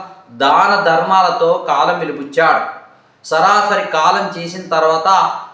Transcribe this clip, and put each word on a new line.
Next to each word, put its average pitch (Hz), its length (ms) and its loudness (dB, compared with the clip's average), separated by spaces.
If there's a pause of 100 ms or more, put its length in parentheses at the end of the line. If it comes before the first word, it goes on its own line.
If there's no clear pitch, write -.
(380)
దాన 180 460 2
ధర్మాలతో 170 840 2
కాలం 165 320 0
వెలిబుచ్చాడు. 147 640 -2 (640)
సరాసరి 202 600 0
కాలం 170 540 -2
చేసిన 175 260 -12
తర్వాత 160 640 2 (220)